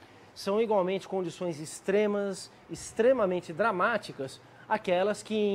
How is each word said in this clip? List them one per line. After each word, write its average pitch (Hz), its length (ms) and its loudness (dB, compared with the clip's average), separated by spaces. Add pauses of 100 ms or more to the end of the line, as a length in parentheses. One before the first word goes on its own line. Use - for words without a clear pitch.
(340)
São 202 260 0
igualmente 196 460 0
condições 175 540 -4
extremas, 202 920 -2 (180)
extremamente 190 840 2
dramáticas, 185 880 -2 (280)
aquelas 196 540 0
que 214 140 -4 (180)